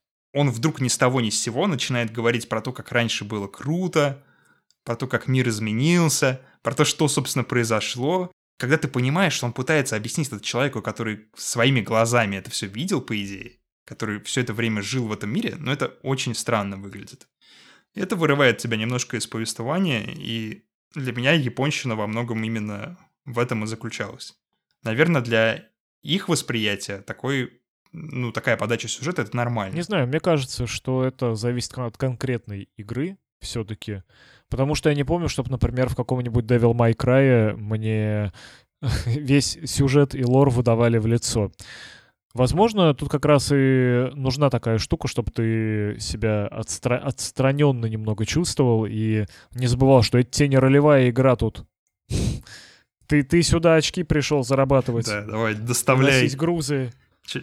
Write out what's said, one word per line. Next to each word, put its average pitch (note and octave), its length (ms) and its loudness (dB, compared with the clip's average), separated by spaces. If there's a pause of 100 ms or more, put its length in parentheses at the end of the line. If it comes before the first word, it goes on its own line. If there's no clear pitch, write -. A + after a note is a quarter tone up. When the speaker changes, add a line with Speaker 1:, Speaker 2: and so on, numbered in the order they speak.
(320)
Speaker 1:
он C#3+ 180 2
вдруг A#2+ 300 -2
ни C3 60 0
с A#2 100 -2
того B2+ 240 2
ни A2 100 0
с - 120 -4
сего B2+ 240 -2
начинает A#2+ 460 -2
говорить A#2 360 -2
про A2 120 -4
то, B2+ 120 -8
как - 200 -14
раньше A#2 320 -2
было G2+ 240 -6
круто, D#3 720 -2 (640)
про A#2+ 100 -4
то, B2+ 140 -6
как - 180 -2
мир C3 220 2
изменился, C3 920 0 (220)
про B2 120 -2
то, D3+ 100 2
что, D3+ 240 0
собственно, B2+ 360 -2
произошло. B2 880 -2 (280)
Когда C3 180 0
ты D3+ 120 -2
понимаешь, C#3+ 440 0
что - 140 -4
он A#2 60 -4
пытается C3+ 440 -2
объяснить A#2 320 -4
это G2+ 120 -10
человеку, C3 420 -2
который A2 520 -6
своими B2 460 0
глазами A2 560 2
это - 140 -12
всё - 160 -6
видел, C#3 340 -4
по A2+ 200 -6
идее, G2 380 -12 (280)
который G#2 340 -8
всё - 220 -4
это A2+ 120 -6
время A2 280 -2
жил A#2 260 -4
в G#2+ 40 -6
этом G#2 200 -8
мире, G3+ 260 -4
но C#3+ 140 -6
это C#3+ 160 -4 (140)
очень C3 320 -4
странно G2+ 420 -2
выглядит. - 500 -16 (680)
Это G3 220 -4
вырывает C#3 420 4
тебя A2+ 180 -4
немножко A#2+ 400 -4
из A2 100 -6
повествования, B2 800 -4
и - 580 -10 (300)
для B2+ 180 -6
меня B2 200 0
японщина C3 640 -2
во G#2 100 -4
многом A2+ 380 -4
именно A2 520 -8 (280)
в A#2 140 -8
этом A#2+ 260 -2
и - 20 -6
заключалась. A2 680 -10 (460)
Наверное, C#3 400 2
для A2+ 420 0 (380)
их F#3 260 -4
восприятия G#2 720 -2
такой, B2+ 600 -6 (320)
ну, C3+ 400 -8
такая A#2 240 0
подача A2 320 -4
сюжета — C#3+ 340 -6
это G2+ 140 -8
нормально. A#2 380 -2
Speaker 2:
Не E3+ 80 -4
знаю, E3 240 -2
мне C#3 140 -2
кажется, C#3 460 -2
что C3 380 -2
это B2+ 300 -2
зависит A#2+ 400 -4
кон-, B2+ 120 -6
от A2 120 -10
конкретной A#2+ 800 -4
игры B2 420 -6 (220)
всё-таки. G#2 600 -8 (460)
Потому C3+ 260 0
что - 140 2
я D3 60 4
не C#3+ 100 0
помню, D#3+ 240 0
чтоб, A#2+ 200 -4
например, B2+ 400 0
в B2+ 80 -6
каком-нибудь B2 480 0
Devil A#2 300 4
May A#2 220 4
Cry B2 600 4
мне G#2+ 760 -2 (480)
<laughs> - 260 -2
весь C#3 580 2
сюжет C#3 500 4
и C3 100 -2
лор C3 260 4
выдавали A#2 480 4
в G#2+ 80 0
лицо. A2+ 460 0 (800)
Возможно, E3 640 4
тут C#3+ 160 -6
как C#3+ 140 -2
раз D3 280 4
и C3 640 4
нужна C3+ 360 0
такая A2+ 280 0
штука, - 300 -2
чтоб - 240 -4
ты A2 640 0
себя G#2+ 480 -2
отстра-, - 560 -4
отстранённо C3+ 840 0
немного A2 380 -2
чувствовал A#2+ 600 2
и A2 400 0 (260)
не B2 140 -2
забывал, B2+ 360 8
что - 160 2
это B2 120 2
тебе D3 180 4
не C3+ 100 6
ролевая C3+ 520 6
игра B2+ 260 4
тут. - 300 -4 (420)
<laughs> - 60 -4 (920)
Ты, D3 160 2
ты E3+ 180 4
сюда E3 320 4
очки D#3+ 300 2
пришёл D3 400 2
зарабатывать, C3 640 2
Speaker 1:
Да, G#2 160 -4
давай, A2 340 -2
доставляй. C3 640 4
Speaker 2:
носить C3+ 140 0
грузы. C#3+ 560 -2 (340)
Speaker 1:
Ч-, - 160 -10